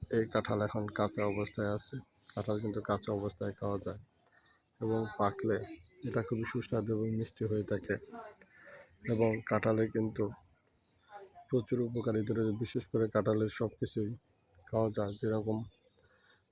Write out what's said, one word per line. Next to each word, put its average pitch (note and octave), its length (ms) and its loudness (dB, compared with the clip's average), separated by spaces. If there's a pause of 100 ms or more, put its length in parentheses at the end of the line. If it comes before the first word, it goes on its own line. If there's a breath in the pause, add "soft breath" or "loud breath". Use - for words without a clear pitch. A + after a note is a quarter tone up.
(180)
এই A2 160 6
কাঁঠাল G#2+ 340 2
এখন G#2+ 160 -2 (140)
কাঁচা G#2 240 2 (120)
অবস্থায় G#2 440 -2
আছে, - 180 -10 (380)
কাঁঠাল G#2+ 300 -2
কিন্তু G#2+ 160 -2 (100)
কাঁচা G2+ 200 0 (100)
অবস্থায় G2+ 400 -4
খাওয়া G2+ 240 -2
যায় G2+ 180 -6 (800 soft breath)
এবং A2+ 180 2 (200)
পাকলে G#2 380 2 (500)
এটা A#2 200 0
খুবই A2 240 -2
সুস্বাদু A2+ 440 -2
এবং A2 120 0 (120)
মিষ্টি - 320 -4
হয়ে G#2+ 200 2
থাকে। G2+ 240 0 (1160 loud breath)
এবং A2+ 160 4 (200)
কাঁঠালে A2 360 4 (100)
কিন্তু A2 300 0 (1200)
প্রচুর B2 320 0 (100)
উপকারিতা A2 440 0
রয়েছে, A2 200 2 (100)
বিশেষ A2 280 -2
করে A2+ 220 4
কাঁঠালের G#2+ 440 4
সব A2+ 220 0
কিছুই A2 320 -2 (580)
খাওয়া A2 280 2
যায়। G2+ 220 0
যেরকম A2 380 0 (960 soft breath)